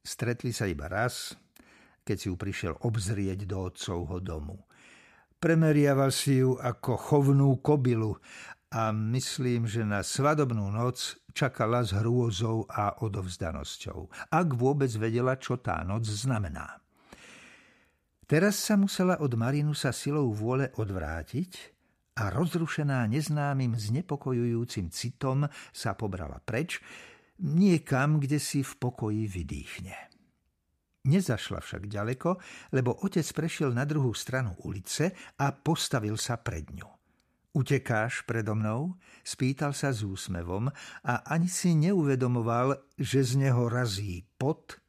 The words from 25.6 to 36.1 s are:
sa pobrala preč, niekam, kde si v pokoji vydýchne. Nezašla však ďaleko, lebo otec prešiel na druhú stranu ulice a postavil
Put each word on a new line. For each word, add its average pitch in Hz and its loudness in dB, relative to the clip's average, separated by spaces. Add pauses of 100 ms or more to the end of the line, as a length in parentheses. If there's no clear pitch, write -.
sa - -4
pobrala 82 -4
preč, - -4 (640)
niekam, 151 4
kde 139 0
si 143 -2
v - -8
pokoji 110 -2
vydýchne. 76 -8 (1040)
Nezašla 131 2
však 98 -10
ďaleko, 127 -2 (340)
lebo 123 0
otec 180 0 (100)
prešiel 151 0
na 123 0
druhú 143 0
stranu 123 -4 (100)
ulice 101 -2 (300)
a 139 2
postavil 113 -2